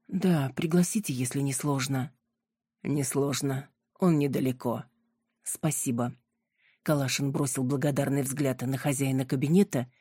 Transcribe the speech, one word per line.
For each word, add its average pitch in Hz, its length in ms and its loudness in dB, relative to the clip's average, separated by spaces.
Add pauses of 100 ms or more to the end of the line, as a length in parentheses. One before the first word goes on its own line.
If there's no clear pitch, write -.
"Да, 170 480 2
пригласите, 175 580 2
если 127 280 -2
не 139 100 0
сложно". 135 640 -2 (680)
"Не 139 200 0
сложно. 139 640 -2 (280)
Он 170 200 4
недалеко". 135 640 -2 (600)
"Спасибо". 123 720 -4 (680)
Калашин 139 480 0
бросил 139 320 -2
благодарный 139 600 0
взгляд 135 400 -2
на 131 140 -2
хозяина 135 460 0
кабинета 139 760 2